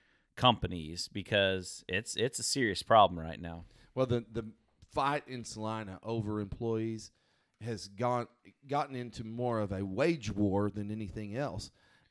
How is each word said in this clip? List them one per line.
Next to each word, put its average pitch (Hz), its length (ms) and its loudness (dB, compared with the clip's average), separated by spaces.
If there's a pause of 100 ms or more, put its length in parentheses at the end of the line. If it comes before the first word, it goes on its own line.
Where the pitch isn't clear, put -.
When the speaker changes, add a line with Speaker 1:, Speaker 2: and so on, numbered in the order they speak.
(360)
Speaker 1:
companies 87 720 2
because 95 800 0
it's, 98 300 -2
it's 117 220 0
a 113 40 -4
serious 113 400 0
problem 98 340 8
right 80 220 -6
now. 82 240 -10 (300)
Speaker 2:
Well, 131 140 2
the, 117 220 0
the 113 220 -6 (400)
fight 143 380 0
in 120 160 -10
Salina 107 580 -8
over 107 380 -2
employees 110 680 -4 (500)
has 107 260 -6
gone, 120 400 -2 (400)
gotten 139 300 -2
into 120 260 -8
more 117 360 -2
of 101 120 0
a 98 140 -2
wage 117 440 2
war 101 400 4
than 101 220 -6
anything 107 460 -6
else. 101 340 -6 (400)